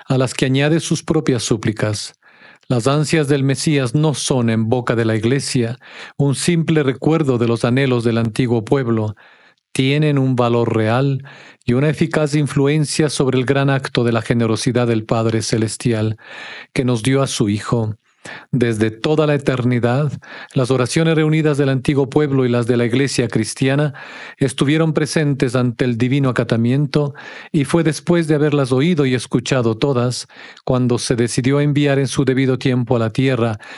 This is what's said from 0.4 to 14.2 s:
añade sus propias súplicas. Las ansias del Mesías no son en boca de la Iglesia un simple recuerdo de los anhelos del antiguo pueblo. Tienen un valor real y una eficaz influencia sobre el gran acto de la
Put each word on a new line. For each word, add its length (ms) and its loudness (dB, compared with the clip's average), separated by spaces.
añade 340 2
sus 240 -4
propias 400 0
súplicas. 720 -4
Las 200 0
ansias 400 0
del 160 2
Mesías 500 0
no 220 2
son 340 0
en 200 0
boca 260 0
de 100 2
la 100 0
Iglesia 600 -2
un 180 2
simple 480 0
recuerdo 540 0
de 100 0
los 160 0
anhelos 400 2
del 140 0
antiguo 480 0
pueblo. 500 0
Tienen 460 0
un 180 0
valor 400 0
real 480 0
y 100 0
una 160 0
eficaz 440 0
influencia 720 0
sobre 300 0
el 80 0
gran 240 0
acto 340 0
de 80 2
la 120 0